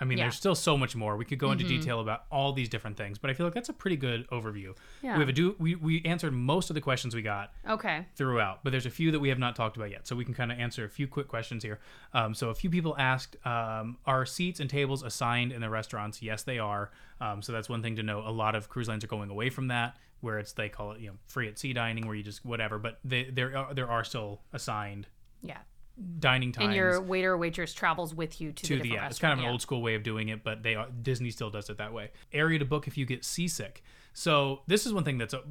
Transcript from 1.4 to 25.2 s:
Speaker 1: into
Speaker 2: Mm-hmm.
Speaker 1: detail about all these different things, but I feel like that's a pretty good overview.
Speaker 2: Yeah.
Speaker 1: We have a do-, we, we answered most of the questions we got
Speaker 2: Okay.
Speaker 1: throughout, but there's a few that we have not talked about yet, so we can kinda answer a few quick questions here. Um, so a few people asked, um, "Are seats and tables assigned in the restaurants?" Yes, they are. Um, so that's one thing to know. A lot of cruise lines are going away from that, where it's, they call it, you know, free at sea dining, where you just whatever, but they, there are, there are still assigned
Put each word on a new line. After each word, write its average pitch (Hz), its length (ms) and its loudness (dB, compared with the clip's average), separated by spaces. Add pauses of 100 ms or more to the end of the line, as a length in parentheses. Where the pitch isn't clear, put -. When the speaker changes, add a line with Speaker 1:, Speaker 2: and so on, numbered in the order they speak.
Speaker 1:
into 160 120 4
Speaker 2:
Mm-hmm. 135 160 2
Speaker 1:
detail 120 200 0
about 110 300 -2
all 139 240 4
these 131 160 0
different 107 260 -4
things, 101 220 -6
but 139 120 -2
I 135 40 0
feel 165 120 0
like 170 80 0
that's 240 140 -2
a - 60 -6
pretty 185 220 0
good 123 320 -2
overview. 101 460 -6 (280)
Speaker 2:
Yeah. 254 120 -2
Speaker 1:
We 170 60 6
have 139 80 6
a 131 40 2
do-, 175 260 4
we, 165 160 2
we 160 300 2
answered 165 280 0
most 131 380 2
of - 40 -2
the 151 60 0
questions 127 340 0
we 117 80 0
got 101 300 -4 (160)
Speaker 2:
Okay. 196 380 -2 (100)
Speaker 1:
throughout, 117 480 2
but 139 60 2
there's 127 160 0
a 120 40 -2
few 160 200 4
that 151 100 4
we 139 80 4
have 131 100 4
not 120 160 0
talked 110 220 0
about 107 140 -6
yet, - 160 -12
so 123 100 -4
we 123 80 -2
can 123 80 -2
kinda 120 220 0
answer 120 300 -2
a 101 40 -6
few 143 180 -2
quick 135 220 -4
questions 113 340 -4
here. 107 160 -4 (360)
Um, 110 200 4
so 117 140 0
a 110 60 -2
few 180 160 2
people 165 280 2
asked, 131 380 2 (100)
um, 113 600 -2
"Are 131 180 4
seats 175 360 -2
and 139 100 -2
tables 139 320 2
assigned 120 500 2
in 120 80 -6
the 113 100 -2
restaurants?" 107 520 -4
Yes, 107 200 -4
they 127 160 -2
are. 104 320 -2 (300)
Um, 104 220 -4
so 120 100 -6
that's 110 160 -4
one 117 140 -2
thing 113 140 -2
to 113 60 -2
know. 107 240 -2
A 110 60 -2
lot 110 220 2
of 104 160 -2
cruise 117 180 -2
lines 110 160 -2
are 110 40 -10
going 104 200 -4
away 107 220 0
from 131 180 -4
that, 120 300 0 (220)
where 110 180 -2
it's, 104 140 -6
they 107 180 -4
call 104 220 -8
it, 113 80 -14
you 107 80 -10
know, 98 180 -14
free 120 220 -2
at 104 100 -10
sea 131 160 -4
dining, 113 320 0
where 107 100 -2
you 104 60 -4
just 101 240 -10
whatever, 110 320 -2
but 113 260 -6
they, 127 200 2
there 131 320 -2
are, 135 180 -4
there 127 160 -2
are 113 140 2
still 104 360 -6 (120)
assigned 104 560 -6 (340)